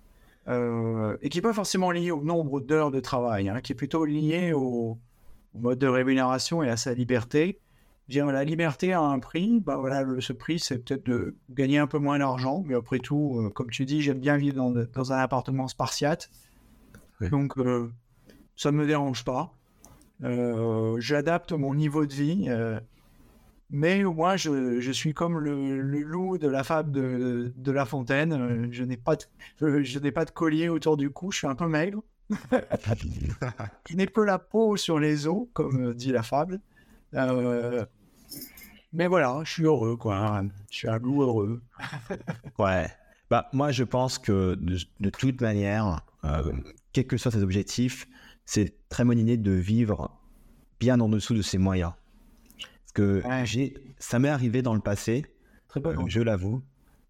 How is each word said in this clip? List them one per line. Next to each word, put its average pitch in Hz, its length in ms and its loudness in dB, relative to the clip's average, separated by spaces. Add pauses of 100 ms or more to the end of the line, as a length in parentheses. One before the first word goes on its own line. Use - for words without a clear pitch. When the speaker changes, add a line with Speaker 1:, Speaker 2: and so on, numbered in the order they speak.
(480)
Speaker 1:
euh, 113 720 0
et 151 80 -4
qui 151 80 -4
n'est 175 40 0
pas 220 120 2
forcément 190 380 0
liée 175 200 0
au 147 120 -4
nombre 151 380 0
d'heures 151 300 2
de 135 100 -2
travail, 117 480 0
hein, 110 120 -4
qui - 120 -8
est - 20 -6
plutôt 160 300 0
liée 156 480 0
au, 120 440 -2 (560)
au 104 60 -12
mode 123 200 0
de 139 80 4
rémunération 131 760 2
et 127 60 2
à 113 80 2
sa 120 160 -2
liberté. 127 640 0 (500)
Je 135 100 0
veux 143 60 4
dire, 139 80 2
la 135 100 0
liberté 160 480 0
a 180 80 2
un 143 200 2
prix, 208 420 2
bah 147 160 -4
voilà, 135 240 0
le, 131 180 -2
ce 127 140 -6
prix, 160 260 -4
c'est 127 200 -4
peut-être 135 260 -6
de 123 320 -2 (140)
gagner 135 260 2
un 147 100 4
peu 151 120 -2
moins 143 200 0
d'argent, 135 480 0
mais 131 80 0
après 117 240 0
tout, 147 400 -2
euh, 107 100 0
comme 123 200 -6
tu 135 160 -4
dis, 147 160 2
j'aime 139 180 0
bien 143 160 2
vivre 143 220 0
dans, 127 140 0
dans 123 420 -2
un 131 60 2
appartement 131 500 -2
spartiate, - 600 -2 (920)
Speaker 2:
Oui. 87 80 0
Speaker 1:
donc, 139 280 0
euh, 123 320 2 (680)
ça 147 160 2
ne 147 40 4
me 151 80 2
dérange 143 380 0
pas. 143 320 -4 (680)
Euh, 117 760 0
j'adapte 147 540 0
mon 139 200 0
niveau 151 320 2
de 139 80 -6
vie, 156 360 0
euh, 113 280 -2 (920)
mais 170 340 2
au 185 100 2
moins, 170 220 2
je, 131 460 0
je 127 100 -2
suis 147 220 -2
comme 170 260 0
le, 139 420 -2
le 139 200 -2
loup 180 360 -4
de 151 120 0
la 135 160 2
fable 156 260 0
de, 127 640 -2
de 131 160 -2
La 135 140 0
Fontaine. 143 480 0
Euh, 120 360 0
je 120 140 -6
n'ai 123 140 -4
pas 156 180 0
de, 160 80 -6 (400)
euh, 147 200 4
je 127 160 -6
n'ai 143 120 0
pas 160 140 -2
de - 60 -8
collier 160 380 0
autour 156 280 2
du 143 120 0
cou, 180 220 -8
je - 80 -4
suis 160 80 -4
un 135 80 -2
peu 170 120 -2
maigre. 175 360 -2 (260)
<laughs> - 220 -6 (1400)
Je 160 60 -8
n'ai 190 120 2
que 220 140 2
la 196 180 2
peau 214 380 2
sur 160 220 0
les 151 280 2
os, 214 260 -2
comme, 131 360 0
euh, 117 40 -4
dit 123 180 -4
la 117 120 -4
fable. 165 360 -2 (540)
Euh, 123 720 0 (1080)
mais 170 160 0
voilà, 151 360 2
je - 80 -8
suis 165 120 -2
heureux, 120 340 4
quoi. 104 460 0 (280)
Je - 60 -10
suis - 120 -6
un 113 100 0
loup 131 220 0
heureux. 117 460 2
<laughs> - 920 -10
Speaker 2:
Ouais. 92 280 2 (420)
Bah, 120 240 2
moi, 143 180 2
je 131 120 0
pense 127 360 -2
que 95 360 2
de, 90 220 -2 (220)
de 98 100 -2
toute 127 320 0
manière, 104 600 0 (220)
euh, 73 280 -2 (400)
quels 131 160 0
que 131 100 0
soient 123 140 0
tes 110 100 0
objectifs, 101 640 -2 (380)
c'est - 300 0 (140)
très - 160 0
bonne 120 140 6
idée 117 180 4
de 101 140 2
vivre 98 680 0 (600)
bien 120 200 4
en 113 100 4
dessous 107 240 0
de 107 80 2
ses 95 160 -2
moyens. 92 360 2 (680)
Parce - 340 -20
que 98 340 4
Speaker 1:
Ouais. 127 180 0
Speaker 2:
j'ai, 123 280 -2 (240)
ça - 220 0
m'est 139 100 6
arrivé 127 320 2
dans 120 140 0
le 101 60 2
passé, 113 440 0 (420)
Speaker 1:
Très - 120 -8
bonne 143 180 -4
Speaker 2:
euh, - 40 -2
Speaker 1:
idée. 87 100 -2
Speaker 2:
je 107 100 2
l'avoue, 110 400 0 (480)